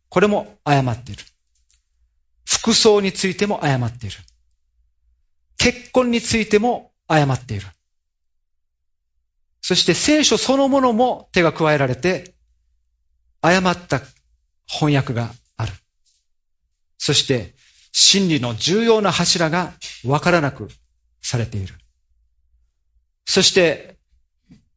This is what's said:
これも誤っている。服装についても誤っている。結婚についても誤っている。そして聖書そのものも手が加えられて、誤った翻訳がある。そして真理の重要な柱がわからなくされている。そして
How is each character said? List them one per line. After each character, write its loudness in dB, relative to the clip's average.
こ 0
れ 4
も -4
誤 2
っ -10
て -16
い -16
る。 -20
服 -2
装 4
に -2
つ -4
い -6
て -2
も -4
誤 0
っ -10
て -14
い -10
る。 -14
結 -2
婚 2
に 0
つ -2
い -2
て 2
も -4
誤 2
っ -6
て -10
い -8
る。 -14
そ -2
し 2
て 2
聖 2
書 2
そ 0
の 2
も 2
の 2
も -2
手 2
が 2
加 0
え 2
ら 0
れ -2
て、 -4
誤 4
っ -4
た -2
翻 0
訳 -2
が -6
あ -4
る。 -8
そ -4
し 0
て -4
真 4
理 0
の -4
重 0
要 4
な 0
柱 0
が -4
わ 0
か 0
ら 4
な -2
く -14
さ -6
れ -2
て -8
い -8
る。 -16
そ 0
し 2
て 0